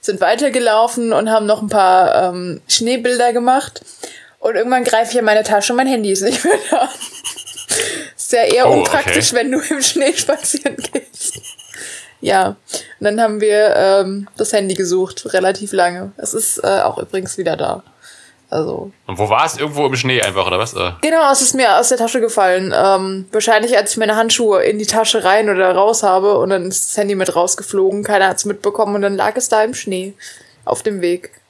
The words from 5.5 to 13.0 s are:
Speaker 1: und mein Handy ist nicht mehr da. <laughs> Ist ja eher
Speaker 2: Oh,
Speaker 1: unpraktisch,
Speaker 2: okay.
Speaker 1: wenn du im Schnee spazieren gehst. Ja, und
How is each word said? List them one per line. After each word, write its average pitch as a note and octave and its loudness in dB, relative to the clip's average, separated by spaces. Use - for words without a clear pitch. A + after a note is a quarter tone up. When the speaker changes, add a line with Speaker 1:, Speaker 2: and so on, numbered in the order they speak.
Speaker 1:
und A#3+ 0
mein C4 2
Handy A3+ 0
ist F#3+ 0
nicht A#3+ -2
mehr F#4 4
da. - 0
<laughs> - -16
Ist - -6
ja A#3 4
eher B3 4
Speaker 2:
Oh, - 4
Speaker 1:
unpraktisch, G3 0
Speaker 2:
okay. A#3 -2
Speaker 1:
wenn C4 -2
du D4+ 0
im D4 -4
Schnee C#4 0
spazieren - -4
gehst. - -8
Ja, F#3+ 2
und G3+ -8